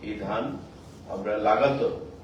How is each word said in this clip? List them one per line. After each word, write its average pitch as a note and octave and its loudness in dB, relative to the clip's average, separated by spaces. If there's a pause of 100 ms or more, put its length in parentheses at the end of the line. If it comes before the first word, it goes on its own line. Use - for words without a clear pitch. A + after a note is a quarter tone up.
এই G#2 -6 (100)
ধান A2 -2 (680)
আমরা G2+ -2 (140)
লাগাতার - 4 (300)